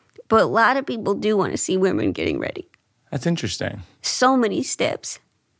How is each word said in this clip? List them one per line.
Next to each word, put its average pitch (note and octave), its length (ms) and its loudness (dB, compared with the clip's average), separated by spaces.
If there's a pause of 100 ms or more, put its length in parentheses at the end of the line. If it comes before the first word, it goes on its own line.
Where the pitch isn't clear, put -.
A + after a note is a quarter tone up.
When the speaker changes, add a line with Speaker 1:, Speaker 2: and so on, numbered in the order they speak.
(280)
Speaker 1:
But A3 140 6
a E3 40 4
lot A3+ 300 4
of C4+ 100 -2
people A3 280 -2
do G#3+ 220 0
wanna F#3 200 0
see - 200 -2
women E3+ 360 2
getting D#2 280 -2
ready. - 280 -8 (420)
Speaker 2:
That's C3+ 160 -4
interesting. A2 560 -4 (200)
Speaker 1:
So C4 340 2
many A3+ 280 0
steps. - 560 -4 (400)